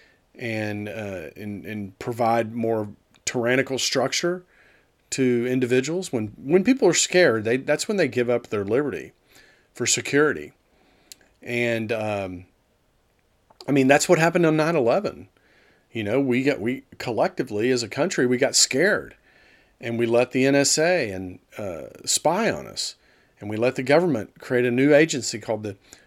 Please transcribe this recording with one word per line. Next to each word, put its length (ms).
and, 540
uh, 480
and, 280
and 340
provide 560
more 340
tyrannical 540
structure 680
to 380
individuals. 640
When, 240
when 260
people 240
are 80
scared, 500
they, 120
that's 320
when 80
they 120
give 220
up 180
their 160
liberty 480
for 120
security. 680
And, 480
um, 540
I 60
mean, 160
that's 200
what 100
happened 280
on 100
nine 200
eleven. 520
You 120
know, 160
we 240
got, 160
we 240
collectively 720
as 100
a 60
country, 360
we 120
got 180
scared, 640
and 180
we 80
let 240
the 160
N 80
S 240
A 320
and, 300
uh, 280
spy 440
on 200
us, 260
and 100
we 60
let 180
the 80
government 560
create 260
a 60
new 240
agency 460
called 240
the 120